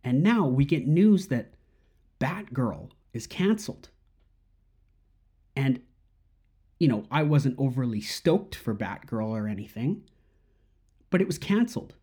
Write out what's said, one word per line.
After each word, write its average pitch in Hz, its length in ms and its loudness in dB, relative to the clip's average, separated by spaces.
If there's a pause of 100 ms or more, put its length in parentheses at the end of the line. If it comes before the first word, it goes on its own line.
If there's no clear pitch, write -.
And 127 180 2
now 208 260 4
we 131 180 2
get 151 220 -2
news 190 400 4
that 120 260 -4 (640)
Batgirl 127 720 -6 (220)
is 113 140 -10
canceled. - 640 -4 (1700)
And, 139 260 0 (1000)
you 165 80 4
know, 107 240 2
I 151 120 2
wasn't 143 360 2
overly 123 420 -2
stoked - 540 0
for 110 200 -6
Batgirl 110 540 -6
or 107 180 -4
anything, 110 560 -6 (1040)
but 185 120 2
it 196 60 2
was 156 100 -4
canceled. - 640 -2